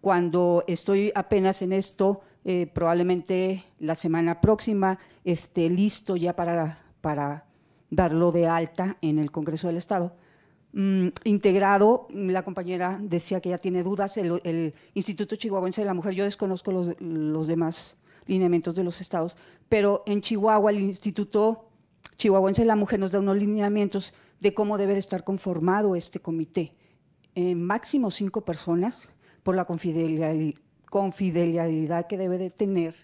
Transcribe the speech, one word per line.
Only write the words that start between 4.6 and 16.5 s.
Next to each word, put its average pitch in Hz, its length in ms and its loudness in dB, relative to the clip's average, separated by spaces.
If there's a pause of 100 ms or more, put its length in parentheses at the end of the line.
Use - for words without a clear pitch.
esté 170 460 -2
listo 196 460 0
ya 175 200 -2
para, 170 480 -2 (180)
para 147 440 -4 (460)
darlo 170 400 2
de 170 160 2
alta 170 540 -2
en 156 180 0
el 147 100 -2
Congreso 160 380 -6
del 170 100 -2
Estado. 175 380 -4 (580)
Mm, 190 340 2 (160)
integrado, 202 880 4
la 185 320 -2
compañera 180 580 -4
decía 180 400 -4
que 180 80 -6
ya 175 80 -2
tiene 180 240 -2
dudas, 196 360 -2
el, 175 260 -2
el 165 320 -4 (180)
Instituto 202 420 -4
Chihuahuense 196 460 -4
de 202 60 -2
la 190 60 -2
Mujer, 180 200 -4
yo 190 120 -2
desconozco 196 460 -4